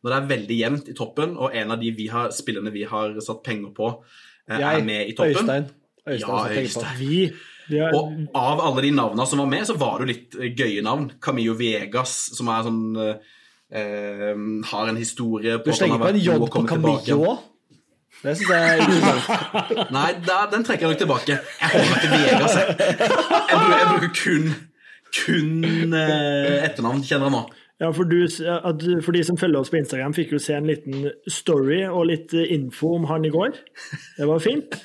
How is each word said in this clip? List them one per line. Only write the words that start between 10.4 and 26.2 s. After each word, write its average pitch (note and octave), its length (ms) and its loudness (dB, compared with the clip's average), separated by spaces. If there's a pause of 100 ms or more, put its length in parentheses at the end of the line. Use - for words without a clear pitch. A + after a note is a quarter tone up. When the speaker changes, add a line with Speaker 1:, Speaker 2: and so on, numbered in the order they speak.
Speaker 1:
gøye G#2 260 -2
navn. C3 280 -2 (100)
Camillo A#2 320 0
Viegas, A2+ 600 -2 (200)
som A#2+ 140 -4
er A2+ 160 0
sånn, A2+ 140 -2 (180)
eh, G#2+ 220 -2 (520)
eh, G#2 640 -6 (380)
har A2 180 -2
en A2+ 80 -2
historie A2+ 640 -4
på A2+ 40 -10
Speaker 2:
Du D3+ 80 0
Speaker 1:
at D3 60 0
han - 0 -
Speaker 2:
slenger F3 220 2
Speaker 1:
har - 20 2
Speaker 2:
på F3 80 4
en G3+ 80 2
Speaker 1:
vært F3+ 80 2
Speaker 2:
J F3 80 4
Speaker 1:
god D3+ 80 4
og A#2 80 2
Speaker 2:
på - 20 -8
Speaker 1:
kommet - 220 0
tilbake D#3 320 2
Speaker 2:
Camillo C#3+ 160 4
Speaker 1:
igjen. F3 80 4
Speaker 2:
også? B3+ 180 -4 (760)
Det C#3+ 120 0
synes F#3+ 140 -2
jeg E3+ 120 6
er E3 200 4
interessant. F#3+ 1080 2
Speaker 1:
<laughs> C3 60 -2
Nei, C#3+ 120 2 (160)
da, F#3 140 2 (120)
den A3+ 120 0
trekker A3 180 -2
jeg D#3+ 100 2
nok - 80 -2
tilbake. C#3+ 380 0 (240)
Jeg - 80 2
holder - 180 4
meg - 140 2
til - 100 2
Viegas, B3+ 460 4
jeg. F#3+ 100 4
Jeg D#4+ 920 2
bru-, G#4+ 160 6
jeg A4 100 4
bruker G#4 300 2
kun, D#3 340 2 (640)
kun, E3 760 0
eh, D3 720 2